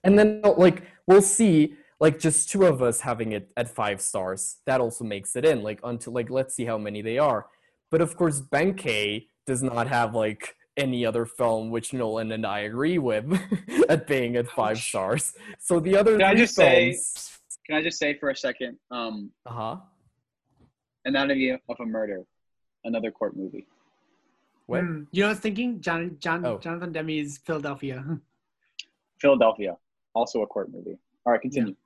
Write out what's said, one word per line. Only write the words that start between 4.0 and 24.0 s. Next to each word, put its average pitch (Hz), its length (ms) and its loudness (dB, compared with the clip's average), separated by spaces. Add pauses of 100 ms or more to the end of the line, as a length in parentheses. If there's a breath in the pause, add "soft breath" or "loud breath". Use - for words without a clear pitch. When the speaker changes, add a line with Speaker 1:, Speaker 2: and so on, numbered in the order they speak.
Speaker 1:
stars. 95 680 -6
That 131 140 0
also 117 240 -4
makes 101 300 -8
it 123 100 -4
in, 143 200 2
like, 107 180 -8
until, 120 300 -10
like, 120 180 -4
let's 131 240 -4
see 123 120 -6
how 113 120 -4
many 104 240 -8
they 113 160 -4
are. 135 280 0 (440 soft breath)
But 160 120 2
of 165 140 -2
course, 156 240 0
Benkei 127 840 -2 (200)
does 131 160 -2
not 120 260 -2
have, 120 260 0
like, 107 400 -4 (220)
any 127 300 -2
other 113 200 -2
film 113 440 -2
which 113 240 -6
Nolan 110 360 -4
and 110 160 -4
I 104 140 -4
agree 127 380 -2
with 113 260 -2
<laughs> 190 640 0
at - 180 2
being 123 300 0
at 120 100 0
five 110 300 -2
Speaker 2:
Ouch. 113 120 -8
Speaker 1:
stars. 107 460 -4 (240 loud breath)
So 170 220 0
the 185 160 2
other 214 220 6
Speaker 2:
Can 190 80 6
I 196 60 6
Speaker 1:
three 220 100 6
Speaker 2:
just - 120 2
say, 156 380 6
Speaker 1:
films - 400 -10 (340)
Speaker 2:
can 151 100 -4
I 156 60 0
just 165 160 -6
say 147 200 -2
for 147 120 -4
a 131 60 -6
second, 123 400 -6 (160)
um, 110 400 -8 (140)
Speaker 1:
Uh-huh. 117 320 -8 (1300)
Speaker 2:
Anatomy 135 460 0
of 127 100 -4 (200)
a 123 60 -8
Murder, 107 360 -6 (640)
another 113 260 -4
court - 260 -6
movie. - 300 -10 (1000)